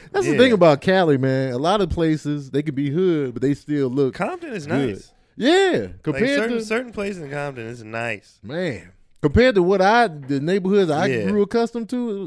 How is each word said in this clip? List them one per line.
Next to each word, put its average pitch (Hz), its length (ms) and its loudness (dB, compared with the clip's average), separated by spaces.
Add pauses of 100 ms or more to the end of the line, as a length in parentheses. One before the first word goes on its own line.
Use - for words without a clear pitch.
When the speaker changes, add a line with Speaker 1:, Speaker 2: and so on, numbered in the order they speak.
(120)
Speaker 1:
that's 392 140 0
the 147 80 2
Speaker 2:
Yeah. - 40 0
Speaker 1:
thing 247 160 6
about 170 280 6
Cali, 180 360 4
man. 131 340 0
A 120 60 -4
lot 180 240 0
of 180 80 -2
places, 147 640 -2
they 139 120 -2
could 147 120 -8
be 139 160 -2
hood, 151 420 0
but 117 80 -10
they 139 120 2
still 139 360 -2
look 131 260 0
Speaker 2:
Compton 320 380 -8
is 165 140 -10
Speaker 1:
good. 139 260 -2
Speaker 2:
nice. - 180 -16 (240)
Speaker 1:
Yeah, 349 360 2 (100)
Speaker 2:
Like, 90 220 -10
Speaker 1:
compared 226 360 -2
Speaker 2:
certain, 233 200 -2
Speaker 1:
to 220 40 -6
Speaker 2:
certain 226 300 -6
places 202 300 -8
in 139 60 -12
Compton 139 360 -8
is 117 180 -12
nice. 113 580 -8
Speaker 1:
Man, 139 520 -8 (280)
compared 214 340 4
to 185 80 4
what 185 180 2
I, 220 260 4
the 143 320 -4
neighborhoods 185 500 2
I 156 180 0
Speaker 2:
Yeah. 123 220 -2
Speaker 1:
grew 202 120 2
accustomed 233 480 -2
to, 240 200 -4
it 196 180 -6